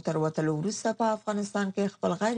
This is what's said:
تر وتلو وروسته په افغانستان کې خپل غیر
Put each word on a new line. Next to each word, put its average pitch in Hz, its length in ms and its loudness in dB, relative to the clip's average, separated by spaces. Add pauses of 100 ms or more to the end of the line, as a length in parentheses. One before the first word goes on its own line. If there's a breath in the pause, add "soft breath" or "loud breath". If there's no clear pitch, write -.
تر 160 160 0
وتلو 156 340 0
وروسته 214 420 0
په 233 140 2
افغانستان 202 580 -2
کې 196 220 0
خپل 185 180 -2 (120)
غیر 233 140 2